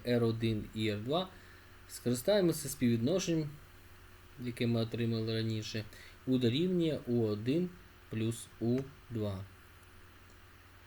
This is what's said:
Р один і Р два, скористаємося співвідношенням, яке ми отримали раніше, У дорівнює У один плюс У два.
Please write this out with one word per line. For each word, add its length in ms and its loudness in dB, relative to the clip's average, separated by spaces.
Р 180 4
один 400 0
і 140 0
Р 120 -2
два, 280 -2
скористаємося 800 2
співвідношенням, 800 2
яке 260 -2
ми 140 2
отримали 540 0
раніше, 500 -2
У 120 4
дорівнює 680 2
У 160 2
один 460 0
плюс 360 -2
У 180 2
два. 340 -4